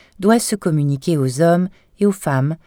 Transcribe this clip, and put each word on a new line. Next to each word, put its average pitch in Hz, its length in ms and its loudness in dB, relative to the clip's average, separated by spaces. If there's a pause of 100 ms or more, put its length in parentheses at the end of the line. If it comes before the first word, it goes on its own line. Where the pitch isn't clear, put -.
(200)
doit 214 200 4
se 220 180 -4
communiquer 147 580 0
aux 131 240 -2
hommes 175 300 2 (300)
et 202 60 0
aux 202 60 2
femmes 147 560 -2